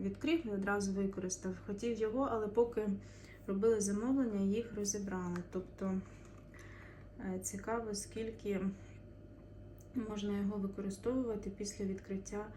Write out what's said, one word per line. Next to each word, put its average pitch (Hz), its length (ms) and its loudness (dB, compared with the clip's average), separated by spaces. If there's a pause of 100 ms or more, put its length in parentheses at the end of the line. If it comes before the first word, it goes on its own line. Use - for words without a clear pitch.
відкрив 285 460 2
і - 20 0
одразу 202 440 2
використав. 190 600 0 (140)
Хотів 214 320 0
його, 240 320 2
але 220 160 2
поки 214 420 4 (580)
робили 208 340 6
замовлення, 220 580 4
їх 214 360 2
розібрали. 196 640 0 (140)
Тобто, 190 500 0 (1200)
е, 190 200 -2
цікаво, 214 560 -2
скільки 208 680 -2 (1500)
можна 202 280 0
його 202 200 2
використовувати 202 920 0
після 202 360 -4
відкриття, 196 600 -2 (120)